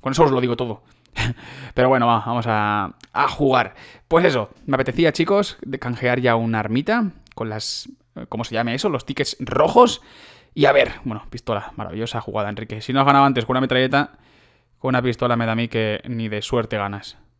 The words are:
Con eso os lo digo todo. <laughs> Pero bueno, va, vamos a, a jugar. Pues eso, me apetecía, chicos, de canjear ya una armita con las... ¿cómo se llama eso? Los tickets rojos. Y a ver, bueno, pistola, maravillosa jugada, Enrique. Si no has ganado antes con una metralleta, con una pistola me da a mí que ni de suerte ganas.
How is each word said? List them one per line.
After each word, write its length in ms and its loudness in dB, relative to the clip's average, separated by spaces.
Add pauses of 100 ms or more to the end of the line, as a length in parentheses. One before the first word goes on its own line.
Con 120 -4
eso 100 4
os 80 4
lo 100 0
digo 160 -2
todo. 240 -8 (340)
<laughs> 600 -8
Pero 120 4
bueno, 200 4
va, 180 4
vamos 220 -2
a, 480 0 (180)
a 140 0
jugar. 480 0 (320)
Pues 180 4
eso, 240 2 (160)
me 100 0
apetecía, 380 2
chicos, 480 0
de 180 -10
canjear 420 -2
ya 140 4
una 240 0
armita 520 -2 (240)
con 140 -6
las... 400 -8 (380)
¿cómo 160 -8
se 120 -8
llama 180 -2
eso? 160 -2
Los 160 -4
tickets 340 -6
rojos. 640 4 (520)
Y 120 2
a 60 6
ver, 220 4 (100)
bueno, 260 -8
pistola, 460 -6
maravillosa 460 -8
jugada, 280 -4
Enrique. 320 -10
Si 100 -8
no 80 0
has 60 4
ganado 200 6
antes 200 2
con 80 -2
una 80 2
metralleta, 520 0 (680)
con 100 -2
una 120 0
pistola 340 0
me 100 0
da 80 0
a 20 0
mí 120 -2
que 400 -2
ni 200 -6
de 140 -4
suerte 360 -2
ganas. 400 -6 (220)